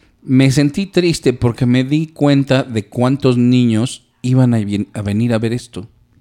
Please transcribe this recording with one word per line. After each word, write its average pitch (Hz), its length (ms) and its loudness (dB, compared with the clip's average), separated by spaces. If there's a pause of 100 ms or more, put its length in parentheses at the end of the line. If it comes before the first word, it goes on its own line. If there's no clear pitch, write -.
(220)
"Me 135 280 2
sentí 143 360 0
triste 175 480 0
porque 120 320 -2
me 127 180 2
di 151 220 -2
cuenta 139 560 0
de 110 240 -6
cuántos 127 500 0
niños 123 720 0 (140)
iban 127 320 2
a 113 60 0
vien-, 101 340 -4
a 107 80 -8
venir 107 320 -2
a 110 40 0
ver 113 140 -4
esto. 113 340 -10 (340)